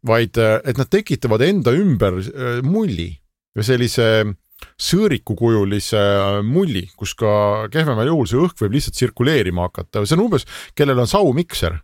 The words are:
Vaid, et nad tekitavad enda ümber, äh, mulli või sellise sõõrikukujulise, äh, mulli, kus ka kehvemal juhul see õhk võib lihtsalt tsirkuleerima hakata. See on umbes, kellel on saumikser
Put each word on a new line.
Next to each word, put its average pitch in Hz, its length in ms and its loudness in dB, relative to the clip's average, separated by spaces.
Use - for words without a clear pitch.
Vaid, 113 360 0
et 113 380 0
nad 127 100 -2
tekitavad 127 560 0
enda 175 320 2
ümber, 110 400 2
äh, 120 480 -6
mulli 135 460 -2
või 107 160 -2
sellise 120 380 2
sõõrikukujulise, 113 1200 0
äh, 101 420 2
mulli, 120 460 -2
kus - 160 -10
ka 104 580 0
kehvemal 143 380 0
juhul 139 180 0
see 120 140 0
õhk 175 220 -2
võib 104 120 -2
lihtsalt - 220 -4
tsirkuleerima 107 680 0
hakata. 104 360 -6
See 156 140 0
on 220 80 2
umbes, 175 200 -2
kellel 139 240 2
on 120 120 0
saumikser 139 720 0